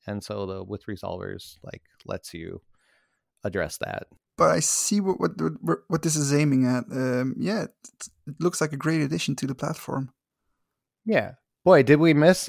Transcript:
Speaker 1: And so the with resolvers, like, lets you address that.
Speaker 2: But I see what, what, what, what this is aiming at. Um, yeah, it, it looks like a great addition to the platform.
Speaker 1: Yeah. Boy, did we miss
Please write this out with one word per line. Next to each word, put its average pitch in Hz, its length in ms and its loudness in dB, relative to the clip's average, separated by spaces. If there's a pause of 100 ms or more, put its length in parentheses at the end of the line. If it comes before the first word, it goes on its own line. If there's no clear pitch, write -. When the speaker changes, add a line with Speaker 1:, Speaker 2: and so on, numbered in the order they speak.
Speaker 1:
And 104 160 -6
so 101 240 -8
the 95 160 -8
with 101 240 -10
resolvers, 95 800 -10
like, - 180 -16 (240)
lets - 260 -10
you 87 300 -12 (800)
address 90 360 -4
that. - 280 -8 (300)
Speaker 2:
But 160 140 4
I 165 100 2
see - 400 0
what, 190 180 -2
what, 165 140 -2 (280)
what, 165 180 -2 (100)
what 160 140 -2
this 160 120 0
is 143 180 0
aiming 143 320 4
at. 123 280 0
Um, 127 460 -2
yeah, 185 260 -2
it, - 60 -14 (580)
it 143 100 -12
looks 170 220 -2
like 156 120 -2
a 143 40 -8
great 160 240 0
addition 147 360 -2
to 135 120 -4
the 135 60 -4
platform. - 580 -6 (920)
Speaker 1:
Yeah. 156 280 0 (320)
Boy, 175 180 10
did 143 160 8
we 160 160 6
miss 160 340 4